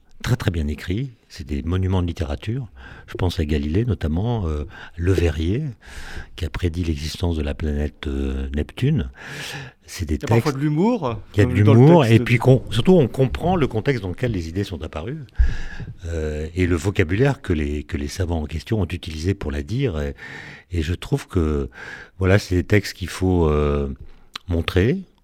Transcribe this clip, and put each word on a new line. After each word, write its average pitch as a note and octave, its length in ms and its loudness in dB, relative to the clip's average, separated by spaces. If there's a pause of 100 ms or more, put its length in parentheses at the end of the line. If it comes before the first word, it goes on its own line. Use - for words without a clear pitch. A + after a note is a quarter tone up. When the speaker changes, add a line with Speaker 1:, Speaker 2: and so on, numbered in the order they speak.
(240)
Speaker 1:
très, A#2+ 120 0
très G2+ 160 -2
bien D#2+ 160 -2
écrits. G2+ 440 -4 (180)
C'est - 180 -14
des C#2+ 160 -4
monuments F#2 380 0
de F2 60 -2
littérature. E2 600 -6 (400)
Je - 60 -16
pense - 260 -2
à D#2+ 60 0
Galilée, D2+ 400 0
notamment, G2 600 -2
euh, D2+ 200 -4 (320)
Le F2 160 2
Verrier, E2+ 500 0 (720)
qui - 80 -10
a D2 60 -2
prédit F2 340 -2
l'existence D#2+ 540 -2
de D#2 40 0
la C#2+ 120 -2
planète, D2 540 -4
euh, C2+ 460 -4
Neptune. D#2 560 -2 (760)
C'est - 180 -8
des D#2 120 -2
Speaker 2:
Il - 60 -4
y - 40 -8
a - 20 -4
Speaker 1:
textes A#2 160 4
Speaker 2:
parfois D3+ 80 0
de C3 60 -2
l'humour, D3+ 600 0 (180)
Speaker 1:
Il G#2 40 2
y G#2 40 8
a - 20 4
de E2 120 0
Speaker 2:
euh, G#2 60 6
dans G#2+ 100 8
le A2+ 60 10
Speaker 1:
l'humour, D#3 220 10
Speaker 2:
texte A2+ 140 6
Speaker 1:
et A2 40 10
Speaker 2:
de B2 60 0
Speaker 1:
puis A#2+ 140 4
qu'on, B2+ 220 6 (100)
surtout, A#2+ 260 6
on C#3 100 6
comprend C#3+ 480 0
le D3+ 120 2
contexte A2+ 360 -2
dans F#2+ 60 -4
lequel A#2 240 -2
les E2 160 -4
idées F#2+ 160 -2
sont D#2+ 180 -8
apparues, A2+ 400 -8 (840)
euh, D#2 480 -4
et F#2 120 4
le F2 80 2
vocabulaire G2 680 0
que - 120 -2
les, D2 300 -2
que - 120 -8
les C#2+ 140 -4
savants E2+ 320 -4
en D2 40 -6
question G2 360 -4
ont E2+ 60 -2
utilisé E2 460 -4
pour - 160 -8
la C#2+ 140 -4
dire. G#2 380 -4
Et, C#2+ 140 -6 (560)
et E2+ 100 -2
je D#2 120 -2
trouve - 360 -4
que, D2+ 400 0 (480)
voilà, F#2 200 4
c'est - 180 -2
des F2+ 100 2
textes - 300 2
qu'il E2+ 120 -10
faut, F2+ 400 2
euh, D2 460 2 (560)
montrer. F#2 540 2 (200)